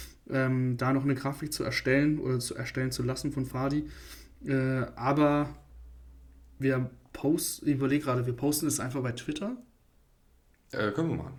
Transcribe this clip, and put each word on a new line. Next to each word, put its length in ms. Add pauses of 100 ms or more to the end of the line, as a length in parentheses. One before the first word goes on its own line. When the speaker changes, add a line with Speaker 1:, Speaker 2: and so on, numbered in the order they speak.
(300)
Speaker 1:
ähm, 480
da 160
noch 100
eine 120
Grafik 360
zu 140
erstellen 540
oder 200
zu 160
erstellen 360
zu 120
lassen 300
von 120
Fadi. 440 (560)
Äh, 400 (100)
aber 580 (1080)
wir 300 (220)
post-, 520
ich 120
überleg 280
gerade, 220
wir 80
posten 340
es 120
einfach 220
bei 120
Twitter. 440 (1120)
Speaker 2:
Äh, 200
können 180
wir 60
machen. 240